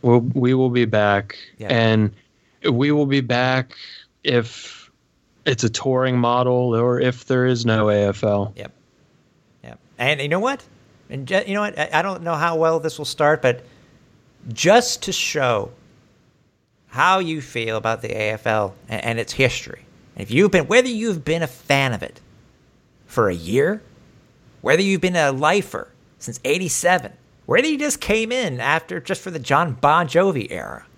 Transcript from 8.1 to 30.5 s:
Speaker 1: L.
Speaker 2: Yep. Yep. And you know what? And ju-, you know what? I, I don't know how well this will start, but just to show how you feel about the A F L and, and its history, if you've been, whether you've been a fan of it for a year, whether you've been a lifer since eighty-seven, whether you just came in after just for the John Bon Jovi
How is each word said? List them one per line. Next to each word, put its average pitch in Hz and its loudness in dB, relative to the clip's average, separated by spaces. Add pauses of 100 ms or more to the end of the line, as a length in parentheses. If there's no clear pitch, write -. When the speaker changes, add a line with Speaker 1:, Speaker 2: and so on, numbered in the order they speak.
Speaker 1:
L. 101 0
Speaker 2:
Yep. - -16 (920)
Yep. - -18 (200)
And 139 0
you 143 -4
know 165 0
what? 269 -4 (460)
And 135 -10
ju-, 190 0
you 196 -4
know 208 -2
what? 208 -6
I, 151 -2
I 160 2
don't 185 -6
know 165 -2
how 165 0
well 160 2
this 156 -6
will 151 -10
start, 151 2
but 123 0 (880)
just 214 2
to 196 -6
show 117 -2 (1200)
how 175 2
you 160 -4
feel 113 -6
about 113 -2
the 110 -10
A 107 -2
F 110 -6
L 107 0 (140)
and, 110 -6
and 117 -2
its - -6
history, - -2 (320)
if 98 -12
you've 180 4
been, 156 2
whether 247 4
you've 214 -4
been 165 -2
a 156 -4
fan 139 0
of 104 -6
it - -16 (880)
for 110 2
a 90 -2
year, 131 0 (800)
whether 156 2
you've 196 0
been 180 0
a 147 2
lifer 151 -2 (300)
since - -12
eighty-seven, 170 0 (340)
whether 233 2
you 302 -2
just 294 -4
came 220 0
in 185 -4
after 160 -2
just 190 -8
for 190 -10
the 165 -8
John 143 0
Bon 156 2
Jovi 160 0